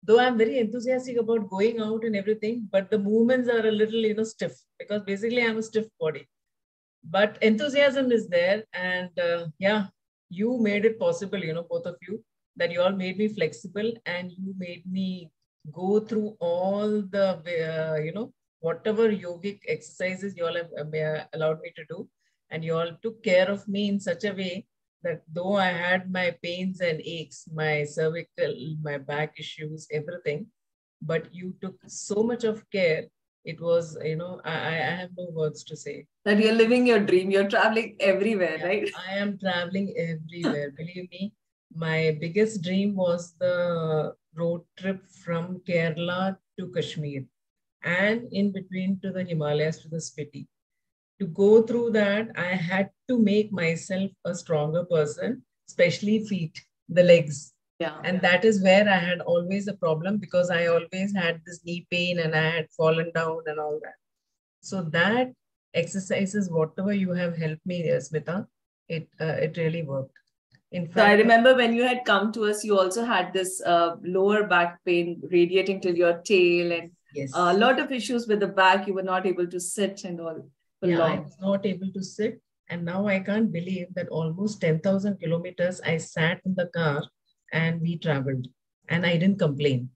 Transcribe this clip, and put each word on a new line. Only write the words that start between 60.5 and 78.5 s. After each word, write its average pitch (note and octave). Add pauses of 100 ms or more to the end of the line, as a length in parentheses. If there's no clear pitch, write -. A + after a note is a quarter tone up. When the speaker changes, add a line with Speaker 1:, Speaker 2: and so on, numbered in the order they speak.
Speaker 1:
I E3+
always F#3+
had E3+
this E3+
knee E3+
pain F3
and D#3+
I D#3
had D#3
fallen E3
down E3
and D3+
all D3+
that. - (680)
So F#3+
that A3 (420)
exercises, F#3+
whatever E3
you F#3+
have F3
helped D#3
me, E3+
uh, E3+
Smita, D#3 (420)
it, E3 (120)
uh, D#3 (100)
it D#3
really E3
worked. C3+ (560)
In F3
Speaker 2:
So G#3+
I G#3
Speaker 1:
fact, G#3
Speaker 2:
remember A#3
when A#3
you A#3
had B3
come G#3
to A3
us, G#3
you G#3
also F#3
had F#3
this, F#3
uh, E3+
lower G3
back F3
pain F3 (100)
radiating F#3
till F3+
your E3+
tail F3
and E3+ (240)
Speaker 1:
Yes. C3+
Speaker 2:
a F3
lot B3
of C4+
issues A#3+
with G3+
the G3
back. F#3+